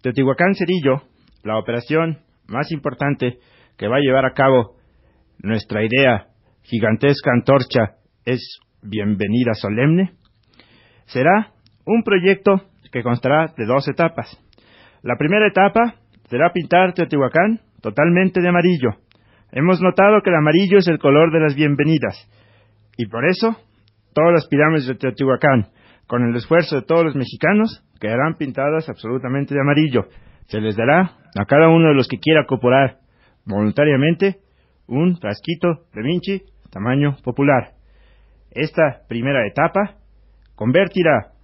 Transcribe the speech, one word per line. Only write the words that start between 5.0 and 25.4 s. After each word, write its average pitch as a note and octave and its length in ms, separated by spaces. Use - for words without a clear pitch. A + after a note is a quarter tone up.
nuestra G#2+ 440
idea A#2+ 440
gigantesca A#2 720
antorcha B2 640
es - 360
bienvenida G#2 760
solemne, C#3+ 580
será F3+ 460
un A3 180
proyecto G3 580
que A#2+ 100
constará C3 540
de A2+ 80
dos C3+ 240
etapas. E3 520
La B2 140
primera G3+ 320
etapa G3+ 460
será D3 240
pintar F3 400
Teotihuacán E3 680
totalmente F3 580
de F3 80
amarillo. F3 440
Hemos E3 300
notado G3 420
que G3 60
el E3+ 80
amarillo F3 400
es F3+ 100
el D#3 120
color D3+ 340
de D#3+ 80
las D3 140
bienvenidas, D3 720
y A2+ 120
por A2+ 180
eso A3 320
todas E3+ 200
las D3+ 160
pirámides D3 380
de B2+ 80
Teotihuacán, C3 720